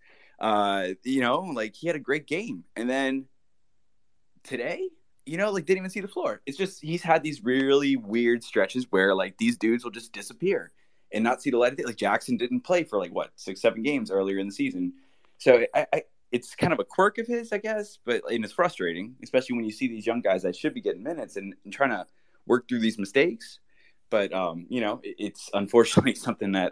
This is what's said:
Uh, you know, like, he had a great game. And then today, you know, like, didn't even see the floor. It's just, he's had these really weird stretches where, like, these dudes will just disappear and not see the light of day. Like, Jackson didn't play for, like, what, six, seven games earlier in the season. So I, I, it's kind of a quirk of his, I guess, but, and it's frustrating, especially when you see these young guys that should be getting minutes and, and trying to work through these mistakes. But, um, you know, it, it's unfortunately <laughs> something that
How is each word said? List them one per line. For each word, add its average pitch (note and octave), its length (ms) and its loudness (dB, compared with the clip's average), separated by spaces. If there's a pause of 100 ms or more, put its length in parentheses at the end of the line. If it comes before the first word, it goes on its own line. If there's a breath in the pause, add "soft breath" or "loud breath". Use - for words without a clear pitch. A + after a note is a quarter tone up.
(380 soft breath)
Uh, G2+ 500 0 (160)
you C3 160 0
know, B2+ 200 2
like, A#2+ 340 -6
he - 120 -10
had E3 100 -2
a D3 40 -8
great C#3+ 260 -4
game. D#3 380 -6 (120)
And A#2 120 -4
then C3+ 380 -2 (1160)
today, G3 460 -6 (360)
you D#3 120 -8
know, G3+ 140 0
like, G3 160 -4
didn't F#3+ 120 2
even F#3 120 -8
see G3+ 100 -8
the G3 80 -8
floor. D3+ 380 -4
It's C#3 120 -8
just, F#3 240 -4
he's E3 200 -4
had E3 200 4
these C#3+ 200 -6
really C3+ 540 4
weird A#2 480 2
stretches A#2 460 0
where, F#2+ 240 6
like, F#2+ 240 -2
these A#2+ 180 2
dudes A#2 280 2
will A#2 60 -8
just A2 220 -16
disappear E3 600 -4 (400)
and A2 120 0
not A#2 180 0
see C#3+ 80 -2
the A#2+ 80 2
light B2 140 4
of C#3 60 -12
day. D3+ 60 -4
Like, A#2 120 -8
Jackson G#2+ 400 0
didn't B2 240 -2
play F3 240 0
for, G#2 140 -2
like, F2+ 140 -4
what, E2 240 -4
six, - 240 -10
seven A2+ 220 2
games C3 280 -2
earlier G2 280 0
in G2 80 -4
the G2+ 60 -10
season. F2+ 400 -4 (460 soft breath)
So B2 260 6 (100)
I, D3 180 0
I, D3+ 100 0 (300)
it's - 220 -4
kind - 180 0
of D#4 80 -2
a - 40 0
quirk - 340 2
of A3+ 80 -4
his, A#3 260 -4
I G#3 60 -2
guess, G#3+ 460 -6
but, A#2 260 0
and A#2 140 -2
it's G2 100 -10
frustrating, G#2 680 -2
especially B2+ 340 0
when A#2 80 -4
you G#2+ 80 -4
see B2+ 160 -4
these A2 180 -6
young A#2 140 2
guys F#2 220 0
that F2+ 140 -2
should D3 180 -4
be B2 60 -8
getting F#2+ 220 -2
minutes C#3 340 -8
and, G2 180 -10 (100)
and G2+ 80 -16
trying C3+ 180 0
to F#2+ 160 -4 (400)
work B2 220 2
through B2 120 -2
these A2 180 0
mistakes. C#3+ 600 0 (500 soft breath)
But, G2+ 240 0
um, F2 360 -4
you B2 120 -4
know, G#2+ 220 -2
it, G2+ 160 -12
it's - 340 -10
unfortunately A2 640 4
<laughs> - 20 -14
something G#2 360 -4
that F#2 200 2